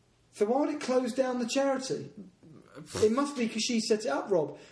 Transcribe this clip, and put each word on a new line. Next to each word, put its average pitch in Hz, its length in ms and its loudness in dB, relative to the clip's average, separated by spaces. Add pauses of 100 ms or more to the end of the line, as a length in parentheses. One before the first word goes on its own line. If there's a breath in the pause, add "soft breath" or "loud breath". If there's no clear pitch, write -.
(320)
So 208 140 2
why 254 140 2
would 311 100 2
it 302 100 -6
close 254 320 0
down 254 260 0
the 233 80 -2
charity? 262 600 0 (960)
It 214 80 6
must 285 240 -2
be 240 120 0
'cause 220 140 -4
she 233 180 0
set 214 200 0
it 233 80 -4
up, 285 240 -2
Rob. 160 260 0 (140 loud breath)